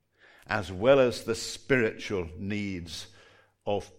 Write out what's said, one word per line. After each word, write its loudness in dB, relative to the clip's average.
as -2
well 6
as 2
the -2
spiritual -2
needs -6
of -2